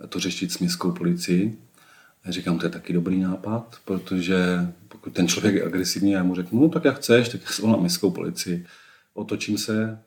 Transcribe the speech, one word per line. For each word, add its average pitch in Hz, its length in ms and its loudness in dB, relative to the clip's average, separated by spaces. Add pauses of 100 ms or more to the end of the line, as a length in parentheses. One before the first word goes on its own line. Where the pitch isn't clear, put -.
to - 120 -8
řešit 87 320 -4
s - 60 -6
městskou 90 340 0
policií. 90 680 0 (680)
Já 90 80 -8
říkám, 87 260 -2
to 87 80 -2
je 82 40 -2
taky - 220 -8
dobrý 90 280 0
nápad, 101 640 -4
protože 92 520 -2 (520)
pokud - 240 -16
ten 85 160 2
člověk 101 260 2
je - 100 2
agresivní, 92 480 0
já 95 100 2
mu 90 120 2
řeknu, 92 260 0
no 156 80 8
tak - 160 0
jak 135 120 4
chceš, 120 320 4
tak - 120 -8
já - 100 -18
svolám 104 300 4
městskou 90 300 2
policii. 87 540 -4 (500)
Otočím 104 440 -4
se, 110 480 -2